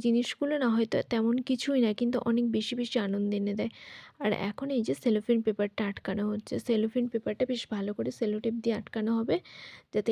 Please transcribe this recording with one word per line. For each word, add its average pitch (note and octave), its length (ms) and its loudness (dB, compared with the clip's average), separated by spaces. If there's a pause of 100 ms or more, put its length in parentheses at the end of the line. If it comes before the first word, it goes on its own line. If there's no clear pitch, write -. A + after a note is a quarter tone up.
জিনিসগুলো A#3+ 580 2
না B3 60 4
হয়তো A3+ 280 2 (160)
তেমন A3+ 220 2 (140)
কিছুই C4+ 360 2
না, G#3+ 60 4 (100)
কিন্তু A#3+ 160 2 (140)
অনেক A#3+ 140 4 (120)
বেশি G#3+ 240 -2
বেশি A#3+ 180 -2
আনন্দ G3+ 360 0
এনে G3+ 260 0
দেয়। A3+ 120 -2 (500)
আর G#3+ 80 2 (200)
এখন C4+ 160 -6 (100)
এই A#3 60 2
যে B3+ 200 -2
সেলোফেন A3+ 420 4
পেপারটা G#3 460 0
আটকানো G3+ 420 -4
হচ্ছে, G#3+ 220 -6 (140)
সেলোফেন A3 440 2
পেপারটা A3 380 -2
বেশ A#3+ 120 -2 (120)
ভালো G3+ 220 -2
করে A#3 140 -2
সেলোটেপ A3 520 -2
দিয়ে A3+ 180 0
আটকানো A3 380 -2
হবে, C4 180 0 (560)
যাতে G#3 200 0